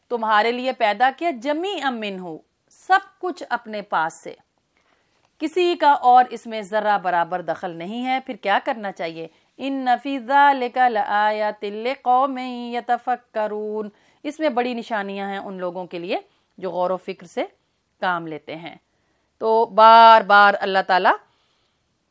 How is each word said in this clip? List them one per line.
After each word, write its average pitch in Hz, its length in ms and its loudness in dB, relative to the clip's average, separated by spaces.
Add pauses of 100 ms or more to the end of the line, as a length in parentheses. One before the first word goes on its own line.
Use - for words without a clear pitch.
(100)
तुम्हारे 220 400 2
लिए 254 240 -4
पैदा 220 360 0
किया। 330 220 -4
जमीअम 294 640 -4
मिन्हु, 185 420 -8 (520)
सब 381 120 4 (200)
कुछ 359 220 -8
अपने 220 400 -8
पास 165 320 -4
से, - 200 -18 (1040)
किसी 349 340 0
का 294 180 4
और 247 400 4
इसमें 220 300 -10
ज़रा 208 360 0
बराबर 175 440 -2
दखल 165 300 -6
नहीं 190 300 -10
है। 262 160 -2
फिर 254 180 -10
क्या 196 240 0
करना 226 300 -6
चाहिए? 165 380 -10 (300)
"इन्न 262 380 -2
फी 277 220 -8
ज़ालिका 254 680 2
लआयातिल 208 840 -2 (100)
लिकौमिन 254 880 -2
यतफक्करून", 214 1160 -6 (340)
इसमें 302 300 -4
बड़ी 247 180 -2
निशानियां 196 560 -8
हैं 196 120 -8
उन 190 180 -12
लोगों 180 260 -8
के 175 140 -12
लिए 226 240 -6 (340)
जो 185 140 -10
गौर 180 200 -2
व 185 80 -4
फिक्र 180 280 -14
से 254 160 -8 (580)
काम 175 260 -4
लेते 151 280 -14
हैं। 160 240 -18 (600)
तो 226 320 2
बार 226 520 10
बार 202 300 6
अल्लाह 190 280 -2
ताला 190 300 2 (960)